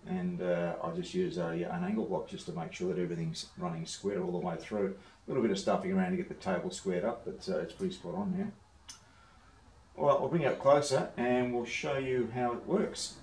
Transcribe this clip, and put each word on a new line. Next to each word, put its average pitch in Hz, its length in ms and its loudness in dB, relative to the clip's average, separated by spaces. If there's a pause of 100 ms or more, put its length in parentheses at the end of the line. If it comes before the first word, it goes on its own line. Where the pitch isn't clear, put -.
And, 90 340 -2
uh, 87 420 2
I 87 80 -2
just 87 220 -6
use 87 240 0
a, 85 120 0
an 87 340 -2
angle 107 220 0
block 85 220 -2
just - 200 -10
to 90 40 -8
make 82 220 -6
sure 90 200 -2
that 90 80 0
everything's 85 460 -2 (100)
running 165 280 -4
square 101 360 -2
all 90 100 -2
the 87 140 -2
way - 120 -2
through. 101 380 -2
A - 340 -20
little 131 120 2
bit 110 100 4
of 95 80 2
stuffing 95 340 2
around 92 180 4
to 92 60 0
get - 100 -2
the - 80 -8
table 90 360 -2
squared 90 340 -2
up, - 180 -2
but, - 260 -8
uh, 80 100 0
it's 85 140 -4
pretty 185 200 -2
spot - 220 -6
on 185 220 0
now. 208 140 -2 (1400)
All 147 120 2
right, 139 120 6
we'll 135 100 2
bring 165 120 4
it 135 60 4
up - 120 2
closer 139 560 6
and 123 380 4
we'll 120 120 0
show 139 320 -2
you 127 360 0
how 123 180 2
it - 140 -6
works. - 580 0